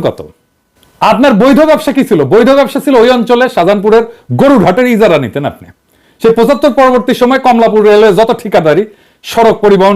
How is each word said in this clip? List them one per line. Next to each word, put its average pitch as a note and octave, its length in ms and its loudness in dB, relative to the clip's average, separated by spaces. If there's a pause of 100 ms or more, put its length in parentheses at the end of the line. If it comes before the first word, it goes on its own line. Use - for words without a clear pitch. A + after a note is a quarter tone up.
কত? - 120 -8 (800)
আপনার A3 400 0
বৈধ C4+ 180 2 (100)
ব্যবসা D4 280 -2
কি C4 120 0
ছিল? F#3 100 0 (140)
বৈধ A#3 160 2 (100)
ব্যবসা C#4 260 -4
ছিল C#4 180 0
ওই B3 140 2
অঞ্চলে, A#3+ 280 -2 (100)
শাহজাহানপুরের G#3 480 0 (360)
গরুর C4+ 260 2
হাটের B3+ 300 0
ইজারা G3 300 0
নিতেন C#3 260 -8
আপনি। - 160 -20 (540)
সেই A3+ 160 2
পঁচাত্তর B3+ 420 0
পরবর্তী B3+ 420 0
সময় C4 240 0
কমলাপুর A3+ 440 0
রেলওয়ে G#3 300 2
যত A3+ 120 0 (100)
ঠিকাদারি, F3 420 -2 (480)
সড়ক A3+ 320 0
পরিবহন G3 320 2